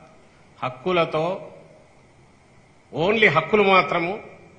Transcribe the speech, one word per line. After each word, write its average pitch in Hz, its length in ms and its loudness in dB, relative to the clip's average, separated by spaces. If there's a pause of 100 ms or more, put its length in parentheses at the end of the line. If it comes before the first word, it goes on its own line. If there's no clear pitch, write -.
(640)
హక్కులతో, 165 920 -4 (1400)
only 202 340 2
హక్కులు 160 320 2
మాత్రము, 185 600 0 (360)